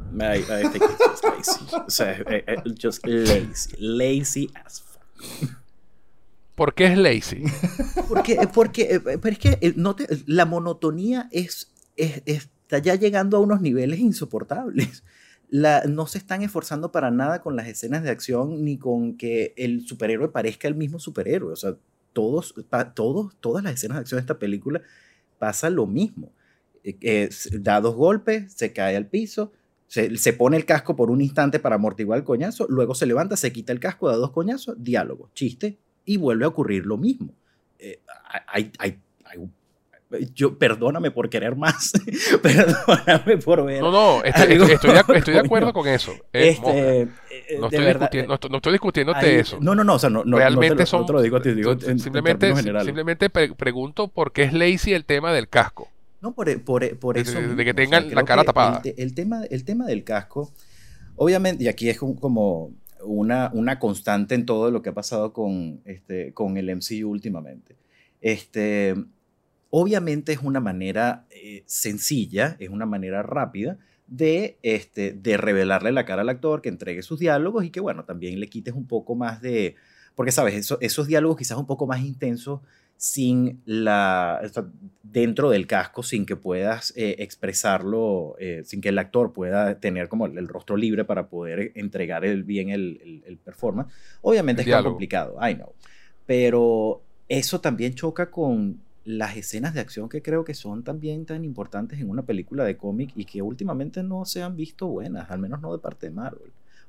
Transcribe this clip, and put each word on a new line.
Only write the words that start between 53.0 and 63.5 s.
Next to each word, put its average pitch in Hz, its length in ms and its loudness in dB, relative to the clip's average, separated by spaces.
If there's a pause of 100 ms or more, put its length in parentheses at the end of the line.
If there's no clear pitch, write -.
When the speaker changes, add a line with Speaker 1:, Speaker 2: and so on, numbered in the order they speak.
Speaker 2:
pre-, 165 260 2
pregunto 135 520 -2
por 160 240 -2
qué 143 120 2
es 139 100 2
lazy 180 400 4
el 165 120 0
tema 151 280 0
del 120 140 2
casco. - 420 2 (320)
Speaker 1:
No, 233 120 -6
por 180 160 -2
e-, 135 100 0
por 127 240 0
e-, 127 120 -4
por 123 200 -4
Speaker 2:
De, 120 60 2
Speaker 1:
eso 120 120 -6
Speaker 2:
de, 120 80 -2
de 120 60 -2
Speaker 1:
mismo, 117 100 -2
Speaker 2:
que 120 140 2
Speaker 1:
o - 20 -2
sea, - 20 -10
Speaker 2:
tengan 143 300 4
la 156 60 -8
Speaker 1:
creo 135 140 2
Speaker 2:
cara 135 180 6
Speaker 1:
que - 40 0
Speaker 2:
tapada. 120 300 4
Speaker 1:
el - 40 -6 (140)
te-, 127 60 -10
el 127 140 -6
tema, 214 340 -4
el 131 160 -6
tema 233 200 -4
del - 180 -4
casco, 113 480 -6 (640)
obviamente, 180 480 2
y 117 40 2
aquí 113 220 0
es 113 120 -2
un, 135 140 -2
como 101 560 0 (320)
una, 107 500 0